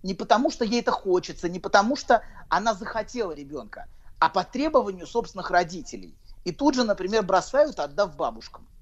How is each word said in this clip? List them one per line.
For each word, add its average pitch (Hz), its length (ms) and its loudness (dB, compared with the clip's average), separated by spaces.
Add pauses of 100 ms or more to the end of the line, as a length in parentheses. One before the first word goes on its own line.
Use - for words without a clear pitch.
не 185 120 -4
потому 233 360 4
что - 140 -2
ей 233 160 0
это 240 120 0
хочется, 180 560 -2
не 180 120 -6
потому 208 360 4
что 233 260 4 (260)
она 208 260 2
захотела 214 580 -6
ребёнка, 143 540 -12 (320)
а 160 120 4
по 185 140 0
требованию 226 640 0
собственных - 440 -6
родителей. 170 680 -2 (280)
И 180 80 -4
тут 285 220 4
же, 247 100 2
например, 202 400 2
бросают, 202 540 2
отдав 147 380 -2
бабушкам. 117 500 -6 (160)